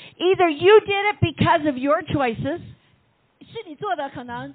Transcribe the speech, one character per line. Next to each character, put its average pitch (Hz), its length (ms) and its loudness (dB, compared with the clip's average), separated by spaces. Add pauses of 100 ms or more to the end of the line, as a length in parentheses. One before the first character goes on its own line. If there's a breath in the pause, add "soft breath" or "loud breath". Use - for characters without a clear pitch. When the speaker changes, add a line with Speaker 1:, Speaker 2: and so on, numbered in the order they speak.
(180 loud breath)
Speaker 1:
Either 359 320 2
you 349 320 6
did 403 320 0
it - 80 -20
because 320 440 0
of 269 120 0
your 285 260 0
choices, 277 560 -4 (840)
Speaker 2:
是 440 260 -14
你 302 80 -16
做 339 200 -6
的， 277 140 -6
可 277 140 -14
能 247 320 -12